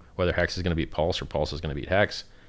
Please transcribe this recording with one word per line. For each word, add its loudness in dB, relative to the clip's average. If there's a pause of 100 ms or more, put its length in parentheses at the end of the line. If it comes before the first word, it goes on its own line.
(160)
whether 2
Hex 2
is -4
gonna 2
beat 0
Pulse 0
or -6
Pulse -2
is -6
gonna -4
beat -6
Hex." 2 (240)